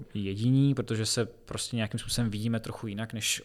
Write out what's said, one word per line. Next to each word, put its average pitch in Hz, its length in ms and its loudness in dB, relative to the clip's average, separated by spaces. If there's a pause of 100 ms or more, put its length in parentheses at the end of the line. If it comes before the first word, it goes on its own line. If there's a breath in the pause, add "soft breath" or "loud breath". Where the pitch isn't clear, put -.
(140)
jediní, 120 640 4
protože 110 300 -2
se 113 200 0
prostě - 500 -8
nějakým 113 240 -2
způsobem 117 320 0
vidíme 110 280 0
trochu - 280 -8
jinak 110 260 -6
než - 320 -2